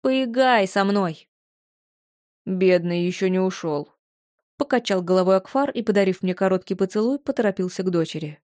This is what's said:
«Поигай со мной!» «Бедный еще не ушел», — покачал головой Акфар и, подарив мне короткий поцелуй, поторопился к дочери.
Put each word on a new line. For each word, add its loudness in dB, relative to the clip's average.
«Поигай 2
со -2
мной!» -2
«Бедный 2
еще -2
не 2
ушел», — -4
покачал -2
головой 4
Акфар -2
и, -6
подарив 0
мне -2
короткий -2
поцелуй, -2
поторопился -2
к 0
дочери. -4